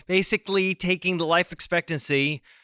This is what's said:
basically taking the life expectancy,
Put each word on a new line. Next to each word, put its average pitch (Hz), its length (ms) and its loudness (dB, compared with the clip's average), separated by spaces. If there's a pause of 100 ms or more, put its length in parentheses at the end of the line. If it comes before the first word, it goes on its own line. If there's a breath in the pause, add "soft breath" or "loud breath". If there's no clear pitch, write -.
basically 190 680 0
taking 180 420 0
the 165 80 -2
life 170 280 2
expectancy, 147 880 0 (220 soft breath)